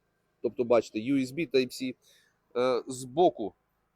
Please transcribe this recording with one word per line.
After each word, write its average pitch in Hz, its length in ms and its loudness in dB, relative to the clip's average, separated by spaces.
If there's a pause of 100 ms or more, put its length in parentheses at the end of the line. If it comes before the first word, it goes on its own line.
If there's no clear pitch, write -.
(420)
Тобто, 123 220 -4
бачите, 113 360 2
U 123 140 -2
S 131 200 0
B 160 180 -6
Type-C. 131 440 0 (600)
Е, 123 300 0
збоку, 127 640 0 (420)